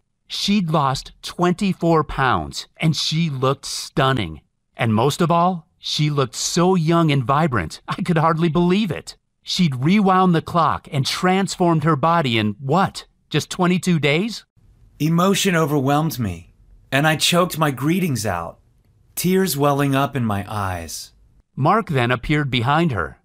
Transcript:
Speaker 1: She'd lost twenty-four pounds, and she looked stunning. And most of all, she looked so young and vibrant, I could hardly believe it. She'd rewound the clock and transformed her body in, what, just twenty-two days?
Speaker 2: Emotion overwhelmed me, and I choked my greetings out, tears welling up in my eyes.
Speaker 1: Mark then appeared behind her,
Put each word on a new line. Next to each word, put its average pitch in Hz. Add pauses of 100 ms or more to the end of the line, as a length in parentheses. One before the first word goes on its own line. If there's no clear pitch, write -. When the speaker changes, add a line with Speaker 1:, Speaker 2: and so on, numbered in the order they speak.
(260)
Speaker 1:
She'd 196
lost 139 (100)
twenty-four 175
pounds, 95 (100)
and 156
she 160
looked 135
stunning. 127 (380)
And 113
most 127
of 170
all, 170 (120)
she -
looked 139
so 180
young 165
and 139
vibrant, 135
I 156
could 165
hardly 160
believe 175
it. - (260)
She'd 135
rewound 185
the 160
clock 151
and 135
transformed 180
her 156
body 156
in, 107
what, 143 (240)
just 151
twenty-two 180
days? 160 (520)
Speaker 2:
Emotion 170
overwhelmed 147
me, 92 (400)
and 143
I 156
choked 175
my 151
greetings 139
out, 87 (560)
tears 185
welling 139
up 135
in 123
my 101
eyes. 92 (420)
Speaker 1:
Mark 180
then 127
appeared 143
behind 143
her, 80